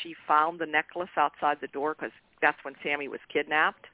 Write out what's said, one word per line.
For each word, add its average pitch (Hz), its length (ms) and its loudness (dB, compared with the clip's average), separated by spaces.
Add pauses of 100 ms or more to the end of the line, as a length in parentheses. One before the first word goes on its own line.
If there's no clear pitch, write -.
she 165 120 -14 (120)
found 165 320 4
the 165 60 -4
necklace 160 500 -4
outside 147 460 0
the 139 60 -8
door 147 280 -4
'cause 113 160 -10 (300)
that's 147 240 2
when 135 180 -12
Sammy 143 240 -4
was - 220 -10
kidnapped. 156 640 0